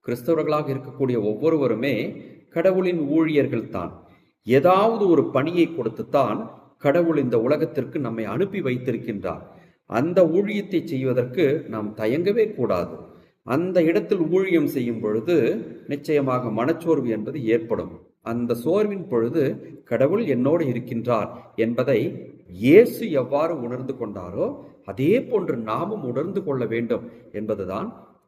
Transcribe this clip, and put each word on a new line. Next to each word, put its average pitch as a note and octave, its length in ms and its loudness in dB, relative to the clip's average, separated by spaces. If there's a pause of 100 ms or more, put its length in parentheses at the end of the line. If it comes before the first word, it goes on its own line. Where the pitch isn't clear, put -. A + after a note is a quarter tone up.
கிறிஸ்தவர்களாக D3+ 680 0
இருக்கக்கூடிய B2+ 480 -2
ஒவ்வொருவருமே C3 1000 0 (280)
கடவுளின் F3+ 480 2
ஊழியர்கள் C#3+ 720 2
தான். F2 340 -8 (420)
ஏதாவது F#3+ 640 4
ஒரு D3 220 6
பணியை D#3+ 440 2
கொடுத்துத்தான் B2 760 -2 (280)
கடவுள் E3 380 2
இந்த B2 240 2
உலகத்திற்கு D3 580 -2
நம்மை A2+ 260 -4
அனுப்பி F3+ 360 -4
வைத்திருக்கின்றார். A#2 840 -4 (440)
அந்த E3+ 380 2
ஊழியத்தை G3 600 0
செய்வதற்கு C3+ 840 0
நாம் G#2+ 280 -8
தயங்கவே F3 580 0
கூடாது. F2 560 -4 (340)
அந்த E3+ 380 0
இடத்தில் E3+ 360 2
ஊழியம் E3+ 480 2
செய்யும் A#2 340 -2
பொழுது A#2+ 680 0 (220)
நிச்சயமாக C#3 600 0
மனச்சோர்வு C3+ 600 0
என்பது A2+ 380 -4
ஏற்படும். A2 640 -2 (120)
அந்த A#2 320 -2
சோர்வின் F#3 540 -2
பொழுது B2 640 0 (140)
கடவுள் D3+ 420 2
என்னோடு C#3+ 380 2
இருக்கின்றார் A#2 640 -2 (280)
என்பதை B2 760 0 (180)
இயேசு F3+ 640 6
எவ்வாறு D3 520 0
உணர்ந்து B2+ 300 -6
கொண்டாரோ, G#2+ 640 -6 (280)
அதே C3+ 380 2
போன்று G3+ 340 -2
நாமும் C#3 480 -4
உணர்ந்து D3+ 400 -4
கொள்ள C3 220 -2
வேண்டும் A2+ 440 -2 (220)
என்பதுதான் G#2 720 -6 (220)